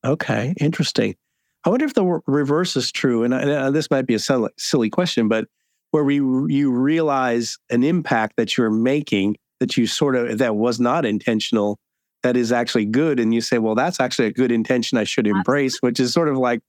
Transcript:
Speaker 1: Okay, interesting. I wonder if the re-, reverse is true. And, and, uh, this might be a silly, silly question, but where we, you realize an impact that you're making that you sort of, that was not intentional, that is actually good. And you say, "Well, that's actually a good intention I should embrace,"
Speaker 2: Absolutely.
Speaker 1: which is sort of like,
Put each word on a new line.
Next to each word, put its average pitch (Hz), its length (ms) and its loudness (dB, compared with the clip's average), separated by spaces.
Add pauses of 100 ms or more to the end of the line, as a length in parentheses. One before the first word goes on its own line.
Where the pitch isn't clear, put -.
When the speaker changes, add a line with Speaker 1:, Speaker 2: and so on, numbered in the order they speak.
Speaker 1:
Okay, 131 560 -2
interesting. 143 560 0 (480)
I 170 40 2
wonder 254 140 2
if 294 120 -4
the 202 100 2
re-, 165 220 0
reverse 147 500 0
is - 160 -2
true. 120 300 0
And, 123 100 0
and, 139 180 0
uh, 135 200 0
this 151 200 -2
might 135 140 0
be 123 80 0
a 107 60 0
silly, 123 380 0
silly 117 320 0
question, 120 380 0
but 110 220 -2 (420)
where 147 140 2
we, 143 100 2
you 139 560 0
realize 131 840 0 (120)
an 120 140 2
impact 143 540 0
that 113 180 -2
you're 113 140 2
making 110 640 0 (240)
that - 160 -2
you 113 120 2
sort 139 280 0
of, 117 220 -2
that 117 180 0
was 113 240 0
not 131 260 0
intentional, 107 720 -2 (460)
that 127 140 2
is 117 140 0
actually 120 340 0
good. 135 340 0
And 113 140 2
you 117 80 0
say, 120 160 -2
"Well, 110 180 0
that's 151 240 -2
actually 123 280 0
a 104 40 -2
good 123 200 0
intention 117 460 0
I 110 60 0
should 107 240 -2
embrace," 127 480 0
Speaker 2:
Absolutely. 127 140 0
Speaker 1:
which 117 100 -2
is 123 140 0
sort 165 160 2
of 135 80 0
like, 123 320 0